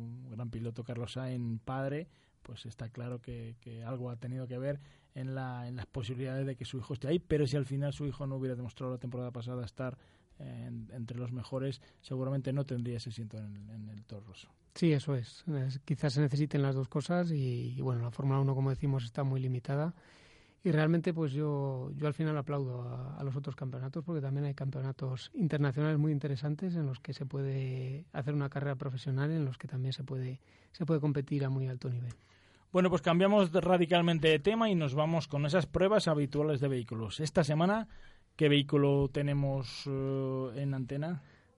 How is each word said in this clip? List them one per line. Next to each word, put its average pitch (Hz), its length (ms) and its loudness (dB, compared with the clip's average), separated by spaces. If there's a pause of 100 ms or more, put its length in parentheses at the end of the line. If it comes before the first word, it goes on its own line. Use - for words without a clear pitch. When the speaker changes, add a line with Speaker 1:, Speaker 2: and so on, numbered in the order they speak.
(320)
Speaker 1:
gran 117 180 -6
piloto 117 340 -6
Carlos 117 300 -8
Sainz, 123 500 -4
padre, 139 440 -4 (340)
pues - 240 -14
está 113 240 -10
claro 123 320 -8
que, 117 380 -10
que 117 240 -14
algo 123 260 -6
ha 120 60 -8
tenido 127 320 -6
que 123 100 -8
ver 143 220 -4 (360)
en 131 200 -6
la, 127 320 -6
en 123 80 -8
las 107 100 -6
posibilidades 131 600 -4
de 135 100 -4
que - 80 -10
su 131 140 -8
hijo - 160 -6
esté 131 160 -4
ahí, 175 100 4
pero 151 260 2
si 131 120 0
al 139 80 2
final 139 260 -2
su 147 140 -4
hijo 139 200 -4
no 135 120 -4
hubiera 131 180 -2
demostrado 123 380 -6
la 123 60 -6
temporada 123 320 -6
pasada 123 340 -6
estar 131 320 -6 (400)
en, 120 560 -10
entre 117 260 -8
los 123 140 -4
mejores, 131 480 -4 (180)
seguramente 131 540 -2
no 139 120 0
tendría 120 320 -4
ese 117 120 -8
asiento 110 280 -10
en 104 160 -10
el, 101 160 -14
en 110 200 -12
el 107 160 -14
Toro 104 220 -14
Rosso. - 200 -20 (280)
Speaker 2:
Sí, 165 180 6
eso 143 200 0
es. 123 340 -6
Es, 135 320 -2
quizás 143 340 0
se 139 80 2
necesiten 143 400 2
las 139 140 2
dos 131 120 0
cosas 175 440 0
y, 123 460 0
y 135 40 -4
bueno, 127 200 0
la 120 100 -2
Fórmula 139 280 2
uno, 135 160 4
como 135 140 2
decimos, 135 340 0
está 120 200 -4
muy 135 180 0
limitada. 139 520 0 (680)
Y 180 100 2
realmente, 160 420 4
pues 160 180 0
yo, 139 640 0
yo 147 120 0
al 147 60 2
final 156 240 0
aplaudo 139 440 -2
a, 127 340 -8
a 156 80 -8
los 135 120 -2
otros 139 200 -6
campeonatos, 135 480 -6
porque 160 180 -2
también 139 240 0
hay 139 80 -2
campeonatos 135 800 -4
internacionales 151 640 2
muy 151 140 4
interesantes 147 640 -2
en 160 100 0
los 131 140 -2
que - 140 -10
se 139 120 -6
puede 135 880 -4
hacer 147 220 -2
una 143 160 0
carrera 143 260 -2
profesional, 135 560 -2
en 160 140 2
los 127 120 -4
que - 100 -12
también 131 260 -2
se - 100 -8
puede, 131 380 -6 (300)
se - 140 -4
puede 156 140 4
competir 139 460 2
a 135 40 0
muy 131 180 0
alto 127 220 -4
nivel. 123 240 -4 (600)
Speaker 1:
Bueno, 180 160 6
pues 170 120 4
cambiamos 185 520 6
radicalmente 170 760 6
de 156 120 6
tema 220 300 4
y 196 60 4
nos 151 180 2
vamos 156 340 2
con 143 180 0
esas 151 200 4
pruebas 196 420 4
habituales 147 520 2
de 139 80 2
vehículos. 117 540 -2
Esta 156 220 4
semana, 180 440 4 (480)
¿qué 151 140 6
vehículo 143 640 6
tenemos, 139 760 0
eh, 135 680 0
en 139 180 -2
antena? 139 500 -2 (340)